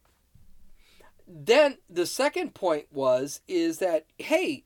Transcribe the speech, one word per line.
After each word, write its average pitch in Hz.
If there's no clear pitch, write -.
Then 233
the 175
second 294
point 160
was, 135
is 165
that, 175
"Hey, 269